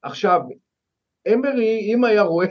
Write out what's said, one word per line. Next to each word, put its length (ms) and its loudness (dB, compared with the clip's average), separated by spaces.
עכשיו, 380 0
אמרי, 480 0
אם 100 2
היה 180 2
רואה 280 0